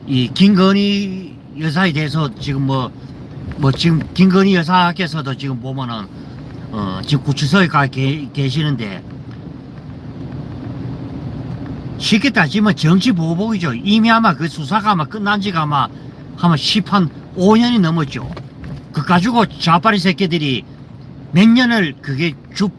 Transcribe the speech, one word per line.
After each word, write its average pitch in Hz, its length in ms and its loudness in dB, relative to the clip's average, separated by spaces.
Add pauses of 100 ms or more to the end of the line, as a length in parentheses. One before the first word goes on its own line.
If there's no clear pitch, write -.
이 127 240 2
김건희 196 1000 2 (240)
여사에 160 340 0
대해서 147 400 -2
지금 135 300 -4
뭐, 135 280 -2 (680)
뭐 139 140 2
지금 165 300 2 (140)
김건희 190 400 6
여사께서도 165 840 0
지금 135 220 -6
보면은, 120 480 -8 (640)
어, 101 340 -4
지금 - 200 0
구치소에 151 420 2
가 139 180 2
계-, 135 480 -2
계시는데, 135 680 -2 (3000)
쉽게 226 320 2
따지면 196 440 2
정치 185 360 4
보복이죠. 170 640 0
이미 214 340 2
아마 226 240 4
그 160 140 -2
수사가 196 440 -2
아마 160 140 2
끝난 202 360 -2
지가 185 200 -2
아마, 147 260 0 (520)
아마 170 180 4
십한년 208 1200 2
넘었죠. 160 500 0 (600)
그 139 140 -4
가지고 196 400 4
좌파리 185 540 2
새끼들이 156 640 0 (680)
몇 190 140 8
년을 233 540 4
그게 143 320 -2 (220)
주 196 240 0